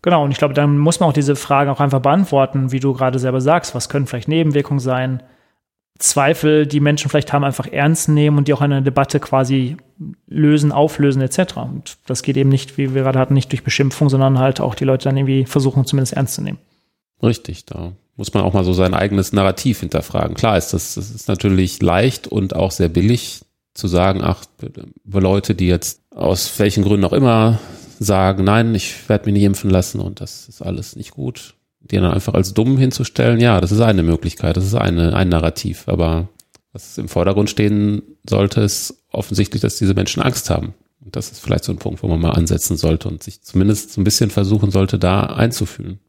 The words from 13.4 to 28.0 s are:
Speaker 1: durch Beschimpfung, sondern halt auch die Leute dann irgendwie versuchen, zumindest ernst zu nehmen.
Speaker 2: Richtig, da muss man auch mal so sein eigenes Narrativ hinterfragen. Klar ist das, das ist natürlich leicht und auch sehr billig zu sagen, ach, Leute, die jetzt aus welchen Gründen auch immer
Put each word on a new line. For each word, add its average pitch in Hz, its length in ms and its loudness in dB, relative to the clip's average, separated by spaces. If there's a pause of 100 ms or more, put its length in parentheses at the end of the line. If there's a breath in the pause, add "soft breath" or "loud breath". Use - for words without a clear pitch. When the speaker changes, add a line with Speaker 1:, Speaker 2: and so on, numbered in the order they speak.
Speaker 1:
durch 117 100 -4
Beschimpfung, 139 460 0
sondern 135 300 2
halt 131 220 0
auch 113 140 -2
die 139 120 -4
Leute 131 180 0
dann 135 140 0
irgendwie 135 260 0
versuchen, 135 400 0
zumindest 131 300 -2
ernst 135 220 -4
zu - 60 -8
nehmen. - 160 -8 (640)
Speaker 2:
Richtig, 110 440 -4
da 85 260 -12 (240)
muss - 160 -10
man 98 120 0
auch 90 100 0
mal 95 100 2
so 90 80 2
sein 92 220 2
eigenes 98 400 0
Narrativ 98 460 0
hinterfragen. 78 540 -4
Klar 110 220 0
ist - 140 -2
das, - 240 -6
das 101 160 -10
ist 113 180 -14
natürlich 95 540 0
leicht 98 460 0
und 95 280 -4
auch 92 140 0
sehr 87 180 0
billig 98 540 0 (320)
zu - 120 -8
sagen, 90 380 2
ach, 90 200 -2 (600)
Leute, 98 500 0
die 92 140 0
jetzt - 320 -2 (120)
aus - 460 -2
welchen 104 240 2
Gründen 101 220 2
auch 87 80 0
immer 113 480 4 (400 loud breath)